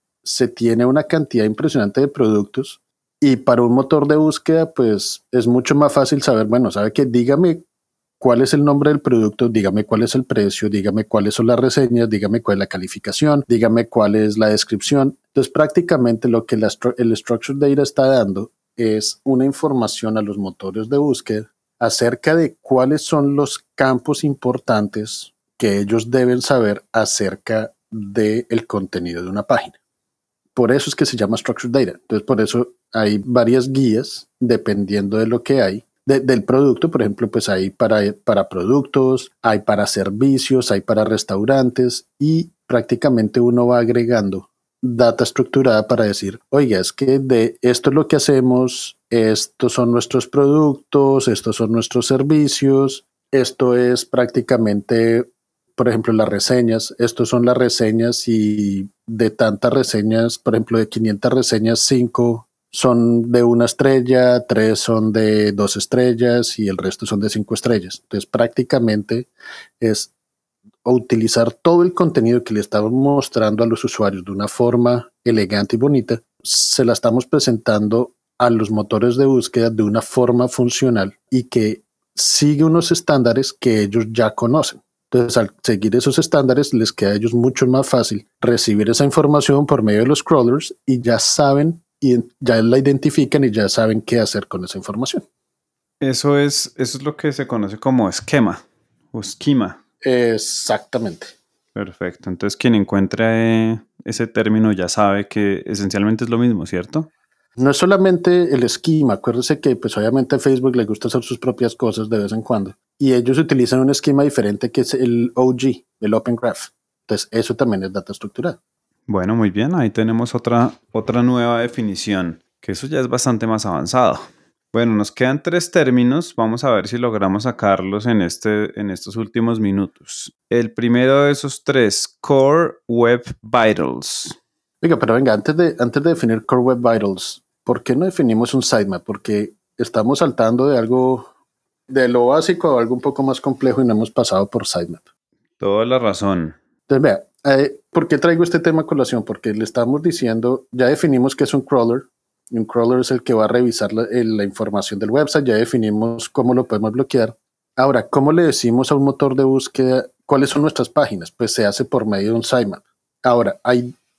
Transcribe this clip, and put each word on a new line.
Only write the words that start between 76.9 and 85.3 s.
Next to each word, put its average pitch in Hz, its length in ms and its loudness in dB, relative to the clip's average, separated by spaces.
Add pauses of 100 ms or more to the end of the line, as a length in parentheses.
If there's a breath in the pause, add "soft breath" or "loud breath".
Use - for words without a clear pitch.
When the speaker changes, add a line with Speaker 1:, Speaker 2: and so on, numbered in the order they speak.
Speaker 1:
estamos 117 340 0
presentando 113 840 0 (260)
a 123 120 2
los 110 200 0
motores 110 460 0
de 139 100 4
búsqueda 120 440 2
de 110 120 0
una 107 180 0
forma 123 460 2
funcional 120 720 -2 (100)
y 127 160 0
que 107 380 -2 (320)
sigue 147 480 2
unos 165 300 2
estándares 131 600 0
que 110 300 0
ellos 104 280 -2
ya 110 260 0
conocen. 127 440 -2 (300)
Entonces, 120 260 2